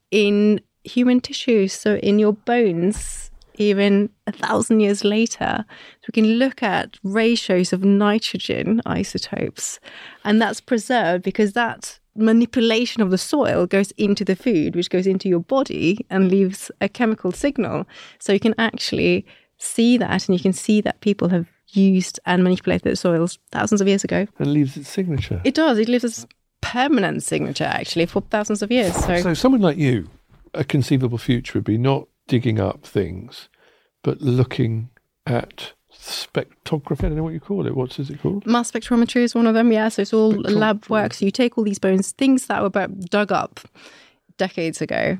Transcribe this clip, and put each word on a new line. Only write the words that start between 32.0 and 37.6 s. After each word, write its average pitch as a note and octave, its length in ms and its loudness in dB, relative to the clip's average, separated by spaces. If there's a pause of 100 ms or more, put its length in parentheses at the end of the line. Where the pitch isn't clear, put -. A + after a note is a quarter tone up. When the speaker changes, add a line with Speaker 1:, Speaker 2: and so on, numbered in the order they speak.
Speaker 2:
digging A#2 320 0
up F#2+ 240 -2
things, F#2+ 640 -6 (540)
but C3+ 180 -4
looking B2 680 0 (360)
at - 460 -6 (200)
spectrography. - 1120 -8
I D3 40 0
don't D3+ 80 -4
know D#3 80 -4
what D#3+ 80 -6
you D#3+ 80 -8
call F#3+ 260 -4